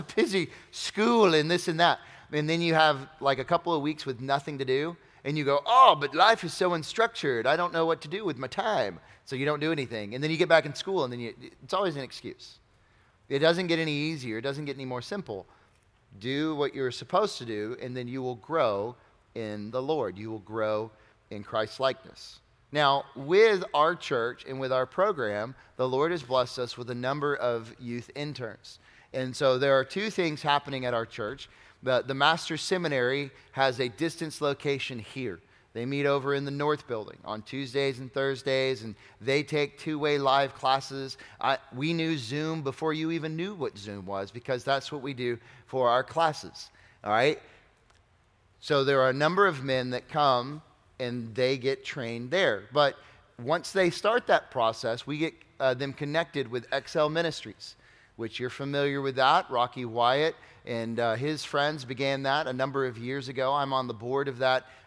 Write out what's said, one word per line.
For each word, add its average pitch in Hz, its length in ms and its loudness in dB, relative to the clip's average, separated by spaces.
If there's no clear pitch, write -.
busy, 190 340 2
school 220 640 4
and 156 180 4
this 175 160 0
and 165 140 -2
that." 160 180 6
And 151 180 0
then 165 120 2
you 165 140 2
have, 151 340 4
like, 135 200 2
a 131 40 -2
couple 170 320 0
of 147 60 0
weeks 151 240 -4
with 123 160 -6
nothing 139 380 -2
to 135 60 -2
do. 147 300 0
And 147 120 -2
you 147 60 0
go, 139 220 4
"Oh, 233 340 10
but 143 160 -2
life 202 300 6
is 151 80 -6
so 185 160 2
unstructured. 156 760 0
I 147 120 4
don't 175 160 -2
know 165 120 2
what 160 160 2
to 156 60 -14
do 196 160 -8
with 156 140 -2
my 131 100 -8
time." 131 540 -2
So 139 100 -10
you 135 100 -2
don't 147 140 0
do 156 140 0
anything. 113 420 -6
And 135 80 -6
then 156 80 0
you 160 60 -2
get 170 100 2
back 160 180 6
in 147 80 -8
school, 185 300 -2
and 123 80 -4
then 120 80 -10
you, 117 140 -8
it's 139 120 -8
always 180 240 0
an 135 60 -8
excuse. - 560 -16
It 139 120 -2
doesn't 170 280 4
get 165 120 2
any 160 120 -2
easier. 143 460 -4
It 113 60 -8
doesn't 139 200 -6
get 139 140 -8
any 135 80 -10
more 123 160 -6
simple. 113 440 -8
Do 143 360 -2
what 143 180 -2
you're 131 160 -2
supposed 185 480 -2
to 127 80 -12
do, 107 360 -6
and 127 140 -8
then 123 120 -8
you 131 160 -6
will 127 140 -6
grow 120 580 0
in 104 360 -8
the 127 100 -2
Lord. 131 360 -2
You 110 140 -10
will 110 80 -8
grow 107 500 -2
in 104 140 -10
Christ's 110 360 -4
likeness. - 600 -4
Now, 139 340 4
with 185 480 4
our 160 220 4
church 123 520 -4
and 131 120 -8
with 131 120 -2
our 131 140 2
program, 127 680 0
the 127 120 0
Lord 139 240 2
has 165 120 -4
blessed 127 360 0
us 123 180 -6
with 120 120 -10
a 123 60 -6
number 139 400 -2
of 117 440 -2
youth 120 360 -8
interns. 127 640 -12
And 127 220 -4
so 131 220 4
there 135 200 4
are 131 60 4
two 202 260 -4
things 165 320 -2
happening 143 440 0
at 123 80 -2
our 117 120 0
church. 120 440 -10
The, 127 180 2
the 131 120 -4
Master's 151 480 2
Seminary 143 680 0
has 135 280 2
a 127 100 0
distance 156 520 -6
location 139 580 -2
here. 104 400 -8
They 117 120 -6
meet 139 200 -2
over 139 280 2
in 139 120 -2
the 139 60 -6
North 147 360 -2
Building 110 360 -8
on 107 200 -8
Tuesdays 139 560 -2
and 131 120 -12
Thursdays, 131 720 0
and 110 120 -10
they 135 220 2
take 147 340 -2
two-way 151 400 -2
live 139 380 4
classes. 135 600 -2
I, 131 200 0
we 151 180 -2
knew 160 240 0
Zoom 147 460 -6
before 151 300 -2
you 160 180 -4
even 160 240 -4
knew 185 180 -6
what 131 240 -8
Zoom 101 280 -10
was, 98 260 -6
because 123 320 -6
that's 139 280 0
what 147 100 -8
we 135 120 -6
do 120 260 -4
for 127 220 2
our 127 140 4
classes, - 680 -2
all 104 80 0
right? 123 280 4
So 139 240 2
there 135 180 4
are 131 100 4
a - 20 2
number 165 320 2
of 147 180 0
men 127 280 -2
that 123 180 -6
come, 143 540 2
and 120 360 -6
they 131 200 2
get 135 300 -2
trained 120 460 -8
there. 139 320 2
But 143 220 4
once 151 320 -2
they 185 200 4
start 226 340 0
that 170 240 2
process, 117 560 0
we 147 140 -6
get, 160 140 -2
uh, 131 160 2
them 139 180 -6
connected 147 560 -2
with 117 240 -4
Excel 151 360 0
Ministries, 156 640 -4
which 113 240 -8
you're 123 100 -4
familiar 139 520 -2
with 135 160 -2
that. 143 340 6
Rocky 123 340 0
Wyatt 123 500 2
and, 117 340 -4
uh, 117 140 2
his 143 320 -4
friends 143 400 0
began 135 380 -2
that 139 240 0
a 127 60 -4
number 131 340 -2
of 113 100 -8
years 127 320 -8
ago. 131 240 -2
I'm 139 180 0
on 131 160 0
the 120 60 -6
board 123 340 -4
of 123 120 -8
that, 131 260 2